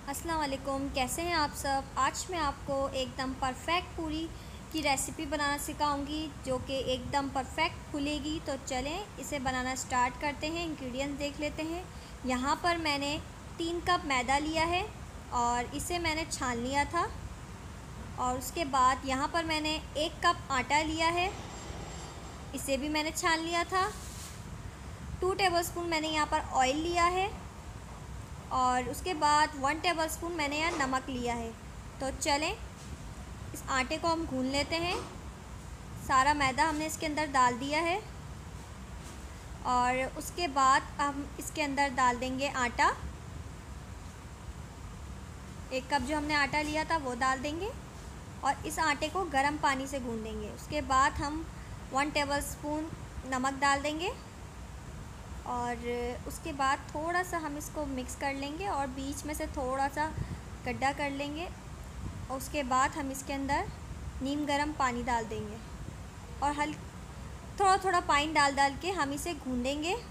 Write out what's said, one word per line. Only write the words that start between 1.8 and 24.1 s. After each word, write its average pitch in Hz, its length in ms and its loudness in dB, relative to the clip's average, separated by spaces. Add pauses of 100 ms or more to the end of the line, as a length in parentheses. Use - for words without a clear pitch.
आज 262 340 2
मैं 349 80 0
आपको 277 380 0 (140)
एकदम 262 420 -2
perfect 320 640 0
पूरी 320 280 -2 (460)
की 320 100 0
recipe 277 440 2
बनाना 294 320 2
सिखाऊंगी, 294 680 0 (200)
जो 254 140 0
कि 269 280 -2
एकदम 254 420 0
perfect 311 600 0
फूलेगी। 302 480 -2
तो 285 240 -4
चलें, 285 420 -2 (140)
इसे 285 220 -4
बनाना 254 360 0
start 254 440 2
करते 302 260 -2
हैं। 339 180 -2
ingredients 277 540 -4
देख 285 200 -4
लेते 302 240 -2
हैं। 330 200 -4 (420)
यहाँ 254 380 2
पर 339 160 4
मैंने 285 320 2 (460)
तीन 339 240 0
cup 359 240 4
मैदा 262 340 4
लिया 311 260 2
है 349 180 2 (500)
और 240 420 2
इसे 349 240 -2
मैंने 320 280 0
छान 247 300 0
लिया 262 300 2
था। 339 200 2 (1120)
और 254 180 2
उसके 311 300 -2
बाद 262 380 6
यहाँ 269 220 0
पर 330 180 0
मैंने 311 260 2 (260)
एक - 260 0
cup 349 280 4
आटा 269 320 4
लिया 311 260 2
है, 349 200 2 (1300)
इसे 269 220 0
भी 294 120 0
मैंने 302 240 2
छान 330 280 4
लिया 339 240 2
था। 370 220 4 (1300)